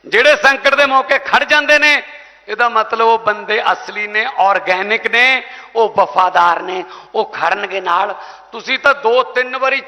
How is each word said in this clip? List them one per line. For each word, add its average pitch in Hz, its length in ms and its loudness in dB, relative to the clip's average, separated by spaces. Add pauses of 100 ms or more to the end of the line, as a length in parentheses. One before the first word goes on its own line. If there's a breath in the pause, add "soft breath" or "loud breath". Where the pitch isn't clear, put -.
ਜਿਹੜੇ 277 300 4
ਸੰਕਟ 269 400 2
ਦੇ 285 100 4
ਮੌਕੇ 269 340 2
ਖੜ 254 240 0
ਜਾਂਦੇ 294 360 2
ਨੇ, 294 240 2 (440 loud breath)
ਇਹਦਾ 214 220 -2
ਮਤਲਬ 220 380 0
ਉਹ 226 120 4
ਬੰਦੇ 208 520 -2
ਅਸਲੀ 202 360 -6
ਨੇ, 214 200 -2 (100)
ਆਰਗੈਨਿਕ 190 720 0
ਨੇ, 240 360 2 (320 loud breath)
ਉਹ 226 140 2
ਵਫਾਦਾਰ 180 720 2
ਨੇ, 185 220 -6 (320 loud breath)
ਉਹ 208 100 0
ਖੜਨਗੇ 190 560 -4
ਨਾਲ। 185 340 -2 (360 loud breath)
ਤੁਸੀਂ 233 280 -6
ਤਾਂ 277 160 2
ਦੋ 240 280 0
ਤਿੰਨ 254 340 -4
ਵਾਰੀ 269 300 -2